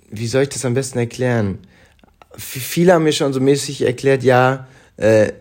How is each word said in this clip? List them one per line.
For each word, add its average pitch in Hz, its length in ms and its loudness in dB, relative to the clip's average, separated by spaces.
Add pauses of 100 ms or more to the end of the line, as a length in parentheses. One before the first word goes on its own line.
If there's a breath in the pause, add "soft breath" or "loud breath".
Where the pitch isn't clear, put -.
wie 113 180 -8
soll 131 160 0
ich 139 60 -4
das - 160 -8
am 120 80 -2
besten 131 260 -4
erklären? 117 600 -2 (720 soft breath)
V-, - 280 -14
viele 175 340 2
haben 160 100 4
mir 156 100 2
schon 139 200 -2
so 131 60 -2
mäßig 139 440 0
erklärt, 131 400 0
„Ja, 127 440 2 (300 loud breath)
äh, 107 440 4